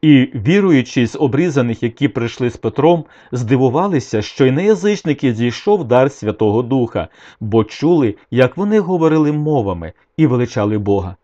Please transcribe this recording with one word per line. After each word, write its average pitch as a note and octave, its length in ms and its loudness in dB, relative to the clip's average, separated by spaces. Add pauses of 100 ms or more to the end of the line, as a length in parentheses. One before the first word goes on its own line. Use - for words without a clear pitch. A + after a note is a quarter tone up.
І C#3 340 6
віруючі C#3 680 0
з - 120 -8
обрізаних, C3+ 640 -2
які B2+ 240 -4
прийшли A#2 420 -4
з A2+ 80 -14
Петром, D3+ 480 0 (260)
здивувалися, B2+ 920 0
що - 240 0
й B2+ 60 4
на C#3 100 0
язичники F#3 720 0
зійшов A#2+ 500 -2
дар B2+ 280 2
Святого G#2+ 500 -2
Духа, A#2+ 460 -2 (320)
бо A2 240 0
чули, C#3+ 520 0 (160)
як B2 260 2
вони G3+ 220 0
говорили D#3+ 520 0
мовами A#2 600 -4 (240)
і D#3 100 4
величали A#2 500 0
Бога. F#2+ 460 -2